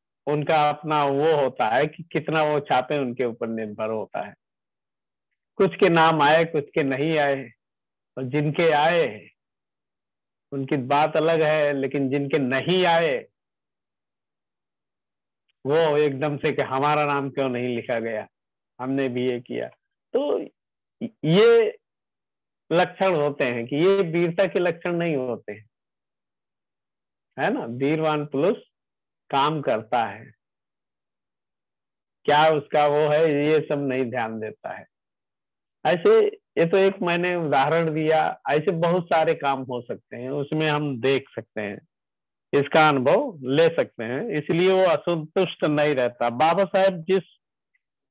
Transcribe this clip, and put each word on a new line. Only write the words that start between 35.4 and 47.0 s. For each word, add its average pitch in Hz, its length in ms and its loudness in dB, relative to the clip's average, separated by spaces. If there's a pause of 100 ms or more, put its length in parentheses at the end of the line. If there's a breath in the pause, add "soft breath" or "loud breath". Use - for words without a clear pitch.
ऐसे, 202 420 4
ये - 380 -2
तो 170 120 2
एक 196 240 2
मैंने 175 360 0
उदाहरण 156 560 0
दिया, 156 280 2 (300)
ऐसे 156 200 0
बहुत 170 340 0
सारे 160 280 2
काम 139 300 -2
हो 123 180 -8
सकते 117 360 -12
हैं, 123 120 -10
उसमें 147 400 -4
हम 147 320 -2
देख 135 280 0
सकते - 320 -12
हैं, 101 180 -8 (760)
इसका 147 360 4
अनुभव 156 500 0 (100)
ले 156 180 4
सकते 139 360 -4
हैं। 123 180 -6 (120)
इसलिए 165 380 0
वो 185 180 4
असंतुष्ट 165 760 -2
नहीं 151 300 2
रहता। 120 340 -2
बाबा 160 360 2
साहेब 190 380 2